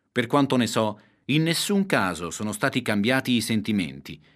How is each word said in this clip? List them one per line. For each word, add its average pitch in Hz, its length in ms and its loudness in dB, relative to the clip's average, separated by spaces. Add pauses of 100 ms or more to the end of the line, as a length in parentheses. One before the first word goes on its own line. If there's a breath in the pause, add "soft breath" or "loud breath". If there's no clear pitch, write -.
(120)
Per 120 160 0
quanto 139 300 2
ne 117 100 2
so, 110 320 0 (260 soft breath)
in 151 180 2
nessun 190 420 0
caso 92 440 0
sono 107 220 -6
stati 131 300 -2
cambiati 120 520 0
i 117 80 2
sentimenti, 101 800 -4 (140 soft breath)